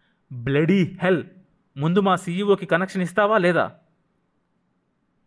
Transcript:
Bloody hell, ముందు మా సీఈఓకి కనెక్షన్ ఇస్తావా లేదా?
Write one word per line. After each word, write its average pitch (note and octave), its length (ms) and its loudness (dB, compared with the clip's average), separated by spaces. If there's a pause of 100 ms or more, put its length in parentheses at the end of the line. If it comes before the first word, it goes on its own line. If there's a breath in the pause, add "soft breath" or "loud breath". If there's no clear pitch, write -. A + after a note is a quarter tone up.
(440)
Bloody D#3 420 2 (180)
hell, F3+ 200 0 (540)
ముందు E3 220 0
మా F#3+ 160 2
సీఈఓకి F#3 500 -2
కనెక్షన్ F3+ 360 -2
ఇస్తావా G#3 360 0
లేదా? E3 340 2 (1600)